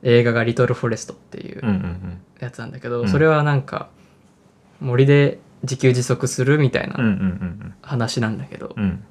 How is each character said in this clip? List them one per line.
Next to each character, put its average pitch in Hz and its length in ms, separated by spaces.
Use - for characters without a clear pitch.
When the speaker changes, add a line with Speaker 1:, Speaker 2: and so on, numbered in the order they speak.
Speaker 1:
映 120 200
画 117 120
が 117 100
「リ 117 100
ト 123 120
ル 123 80
フ - 120
ォ 117 40
レ 110 80
ス - 80
ト」 - 80
っ - 20
て - 240
い - 140
う - 80
Speaker 2:
う - 40
ん - 20
う 104 40
ん - 20
う 92 40
ん。 92 420
Speaker 1:
や 123 100
つ - 80
な 117 80
ん - 40
だ 131 100
け 120 100
ど、 120 120
Speaker 2:
う - 20
ん。 104 40
Speaker 1:
そ 143 100
れ 156 80
は 156 160
な 147 120
ん 131 80
か、 - 260
森 131 260
で 143 320
自 131 160
給 135 100
自 123 140
足 127 260
す 127 160
る 143 140
み 135 120
た - 120
い - 60
な - 100
Speaker 2:
う 123 40
ん - 20
う 113 40
ん - 20
う 98 40
ん - 20
う 95 80
ん。 92 580
Speaker 1:
話 120 380
な 110 80
ん 110 100
だ 139 60
け - 140
ど、 - 180
Speaker 2:
う 120 40
ん。 95 300